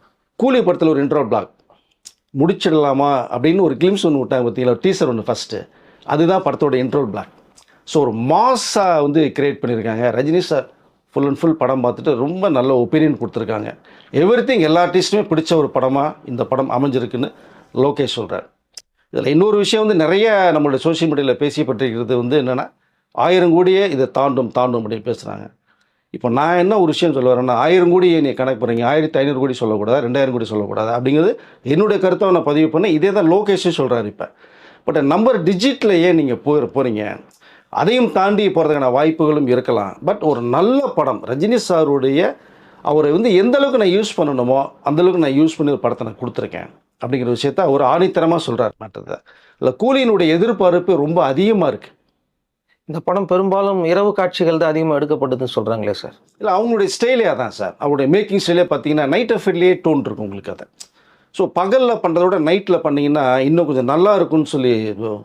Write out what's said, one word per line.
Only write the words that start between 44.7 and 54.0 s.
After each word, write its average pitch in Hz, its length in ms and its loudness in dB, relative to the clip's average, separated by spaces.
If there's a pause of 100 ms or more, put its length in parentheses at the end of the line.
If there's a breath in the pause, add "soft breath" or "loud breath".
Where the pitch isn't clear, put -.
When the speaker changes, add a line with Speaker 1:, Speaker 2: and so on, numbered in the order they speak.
Speaker 1:
அந்த 151 200 0
அளவுக்கு 175 280 2
நான் 143 140 2
யூஸ் 160 120 0
பண்ணி 143 160 0
ஒரு 135 80 -2
படத்தை 120 260 -4
நான் 110 120 -12
கொடுத்துருக்கேன் 104 500 -8 (380)
அப்படிங்கிற 120 340 -2
விஷயத்த 139 200 -2
அவர் 143 200 2
ஆணித்தரமா 165 680 2
சொல்றாரு 117 240 -2
மேட்டர் - 320 -16
தான். - 200 -14 (360 soft breath)
இல்ல, 127 240 0
கூலியினுடைய 233 460 2
எதிர்பார்ப்பு 175 680 2
ரொம்ப 160 280 0
அதிகமா 175 420 0
இருக்கு. 107 220 -6 (960)
Speaker 2:
இந்த 160 160 -10
படம் 180 260 -2
பெரும்பாலும் 190 580 0
இரவு 196 280 2